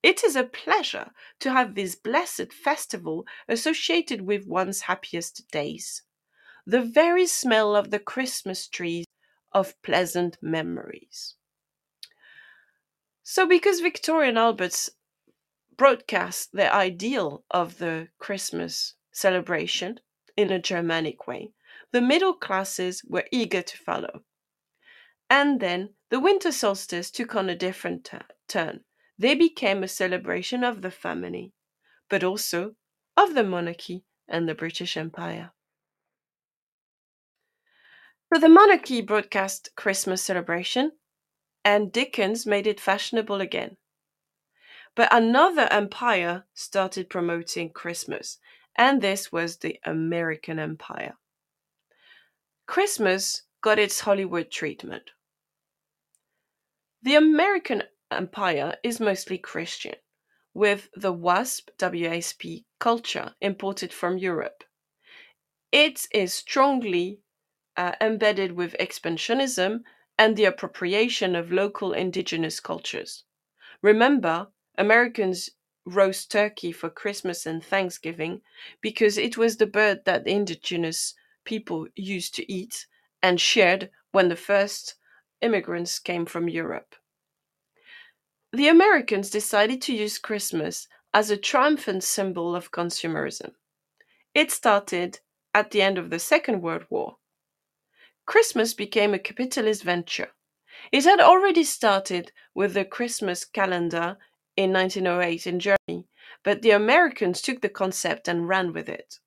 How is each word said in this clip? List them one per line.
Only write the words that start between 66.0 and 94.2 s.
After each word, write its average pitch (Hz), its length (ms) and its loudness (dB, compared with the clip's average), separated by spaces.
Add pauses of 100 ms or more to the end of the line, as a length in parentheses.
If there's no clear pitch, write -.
is 190 200 0
strongly, 214 840 0 (560)
uh, 175 240 -2
embedded 208 540 2
with 175 260 -6
expansionism 208 1000 -2 (380)
and 220 200 6
the 214 80 6
appropriation 190 920 0
of 170 160 -4
local 196 400 -2
indigenous 180 720 -4
cultures. - 640 -10 (560)
Remember, 208 680 4 (300)
Americans 214 720 2 (360)
roast 190 460 0
turkey 208 400 -2
for 165 180 -10
Christmas 190 560 -8
and 160 180 -6
Thanksgiving 175 800 -4 (400)
because 214 360 2
it 233 200 -2
was 226 200 2
the 214 100 2
bird 208 380 0
that 185 180 0
the - 80 -2
indigenous 175 840 -2 (300)
people 170 520 -8
used 190 400 -8
to - 160 -10
eat 190 360 -10 (340)
and 180 180 4
shared 185 500 4 (220)
when 185 180 4
the 170 60 0
first 202 600 -2 (460)
immigrants 175 580 -2
came 170 260 -4
from 170 220 -4
Europe. 165 480 -8 (1600)
The 285 180 4
Americans 311 600 6
decided 214 540 0
to 269 100 -2
use 208 240 -4
Christmas 175 680 -6 (260)
as 214 160 4
a 202 80 2
triumphant 254 680 0
symbol 175 520 -2
of 175 160 -8
consumerism. 165 800 -4 (840)